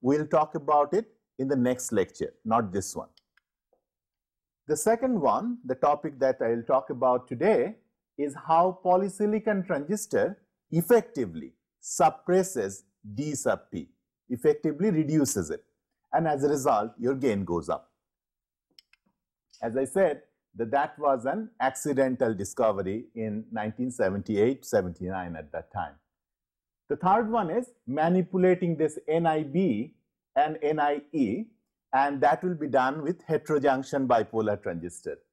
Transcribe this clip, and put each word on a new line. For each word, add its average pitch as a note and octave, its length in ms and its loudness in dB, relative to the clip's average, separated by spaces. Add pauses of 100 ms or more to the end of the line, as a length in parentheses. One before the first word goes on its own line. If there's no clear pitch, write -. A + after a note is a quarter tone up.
We'll D3 260 2
talk D#3 280 2
about D3 400 2
it A3 120 0 (320)
in C3+ 100 -2
the C#3 80 2
next B2 360 0
lecture, F#2+ 400 -2 (120)
not A2 280 0
this G2 240 -6
one. - 120 -10 (1600)
The D3+ 80 0
second A#3 440 2
one, D3+ 440 0
the B2+ 100 -4
topic D3 440 -2
that C3 220 2
I'll A#2 220 0
talk C3+ 280 0
about B2+ 380 0
today, D3+ 480 0 (420)
is C#3 160 -4 (120)
how F3 380 2
polysilicon G3+ 840 0
transistor D3+ 720 -2 (320)
effectively D3+ 840 0 (260)
suppresses D#3 1040 0 (300)
D D3 200 -4
sub A#2 280 -2 (100)
P, E2 160 -10 (400)
effectively D3 640 0
reduces D3+ 600 0
it. D2 140 -8 (480)
And E3 160 0
as C#3+ 160 -2
a D3 40 4
result, B2+ 500 0
your B2 160 0
gain A#2+ 300 0
goes E2+ 240 -4
up. D#2 220 -6 (1700)
As A#2 140 -4
I C3+ 80 0
said, F3+ 380 0 (320)
that, A2+ 160 -6
that C#3+ 280 -2
was C3+ 260 0
an G3 240 -4 (120)
accidental C3 720 0
discovery G2+ 800 -2
in A2 360 -6
nineteen A2 400 -6
seventy-eight G#2 760 0
seventy-nine F2+ 680 -4
at D#2 180 -14
that E2 200 -12
time. D2+ 220 -8 (960)
The D3 60 -2
third G#3+ 340 2
one G#3+ 200 0
is A#3+ 200 -2 (160)
manipulating F3 880 2
this D#3 220 0 (100)
N E3 180 2
I D#3 160 2
B C#3 520 0 (420)
and D#3 260 0
N D3+ 160 0
I D3 220 0 (120)
E, C#3+ 320 0 (500)
and C#3 260 2
that D3 240 4
will F3+ 100 -2
be D3+ 140 -6
done C3+ 340 0
with G3 240 -6
heterojunction C#3+ 800 0
bipolar A2 560 0
transistor. E2+ 560 -8 (140)